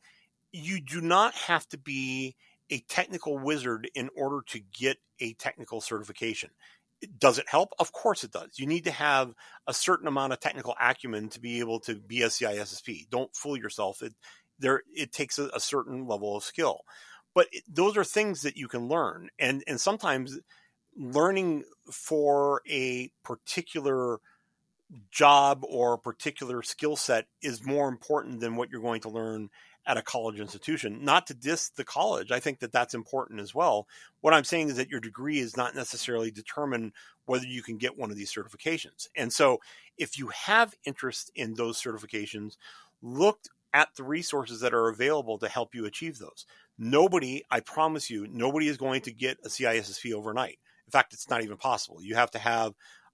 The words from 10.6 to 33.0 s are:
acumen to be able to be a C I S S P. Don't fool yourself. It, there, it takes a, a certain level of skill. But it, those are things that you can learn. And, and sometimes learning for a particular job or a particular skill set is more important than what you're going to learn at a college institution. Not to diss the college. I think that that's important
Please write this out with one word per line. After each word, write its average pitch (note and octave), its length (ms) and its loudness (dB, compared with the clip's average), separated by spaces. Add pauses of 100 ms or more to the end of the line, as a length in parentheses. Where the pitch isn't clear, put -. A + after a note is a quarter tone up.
acumen A#2 500 0
to A#2 100 -16
be A#2+ 180 -6
able A2+ 220 -2
to A2+ 160 -6
be G#2+ 260 -2
a A2+ 80 4
C - 160 -2
I G#2 80 -2
S G#2 180 -6
S - 80 -12
P. D#2+ 300 -12
Don't B2+ 240 -4
fool C#3+ 220 -6
yourself. G#2 460 -6
It, A#2 120 -12 (460)
there, C3 220 2 (120)
it D3 180 -6
takes - 280 -4
a, C#3 120 -4
a - 60 -4
certain C3 480 -4
level G#2 300 -4
of G#2 80 -8
skill. C#3 380 0 (520)
But F3 160 8
it, F3+ 180 -14
those F#3+ 280 4
are G3 80 4
things G#3 380 0
that C#3+ 140 -2
you C#3 120 -8
can A#2+ 180 -4
learn. A2+ 520 -2
And, C#3 280 0
and C#3 140 -4
sometimes C#3 580 0 (580)
learning D#3+ 680 2 (260)
for C#3+ 800 2
a C3 400 -2 (140)
particular C3 960 -2 (880)
job C#3 580 8
or A#2+ 260 4
a A2+ 40 -2
particular B2 640 -6
skill D3+ 340 -2
set A#2+ 300 2 (160)
is A#2+ 240 -6
more C#3 220 2
important B2+ 520 -2
than A#2 140 -2
what A#2+ 160 -2
you're A#2+ 100 -10
going A2+ 220 -2
to A2 80 -10
learn A2 400 -6 (360)
at B2 100 2
a A2 60 -2
college A2 380 -6
institution. A2 640 -6
Not D#3 220 4
to C#3+ 80 -12
diss C3+ 360 -2
the - 140 -8
college. G#2+ 460 -2
I B2 100 2
think C#3+ 200 -4
that A#2 120 -8
that's B2 220 2
important A#2 460 -6